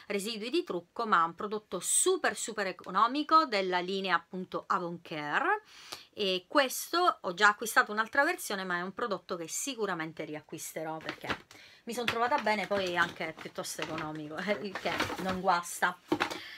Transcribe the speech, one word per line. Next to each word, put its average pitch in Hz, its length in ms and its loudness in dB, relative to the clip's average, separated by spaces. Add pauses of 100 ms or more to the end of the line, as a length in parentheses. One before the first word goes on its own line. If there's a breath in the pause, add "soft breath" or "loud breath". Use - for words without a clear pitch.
residui 208 420 -4
di 330 140 2
trucco, 185 420 -4
ma 190 180 6
un 170 120 0
prodotto 208 440 -6
super, 247 560 2
super 208 320 -4
economico 254 800 4
della 190 340 2
linea 185 360 0
appunto 180 520 -4
Avon 175 340 -2
Care. 180 640 0 (500 loud breath)
E 185 340 -2
questo 311 760 2
ho 185 120 -4
già 208 160 6
acquistato 214 420 2
un'altra 220 320 2
versione, 294 400 -2
ma 180 140 -2
è 175 40 -2
un 185 120 -6
prodotto 202 420 -4
che 170 120 -6
sicuramente 175 760 -4
riacquisterò 156 720 -8
perché - 300 -10 (580 loud breath)
mi 233 80 -8
son 240 120 -4
trovata 233 320 2
bene, 214 300 0
poi 196 240 0
è 175 40 -2
anche 170 440 0
piuttosto - 420 -8
economico, 156 580 -6
<laughs> 185 60 -6
eh, 202 160 0
il 196 180 -6
che 170 120 -2 (300)
non 185 180 -2
guasta. 180 580 2 (600 loud breath)